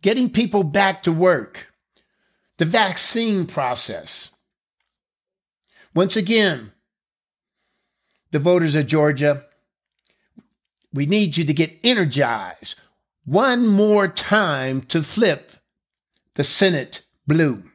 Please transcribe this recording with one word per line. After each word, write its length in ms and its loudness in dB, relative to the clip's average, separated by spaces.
getting 280 0
people 320 0
back 400 0
to 100 0
work, 640 0
the 60 2
vaccine 800 -2
process. 840 -8
Once 220 0
again, 560 0
the 80 -2
voters 380 2
of 100 0
Georgia, 580 2
we 140 -2
need 300 0
you 80 0
to 80 0
get 300 -2
energized 920 -2
one 420 2
more 420 4
time 760 -2
to 200 -2
flip 500 -2
the 80 -2
Senate 600 -2
blue. 360 2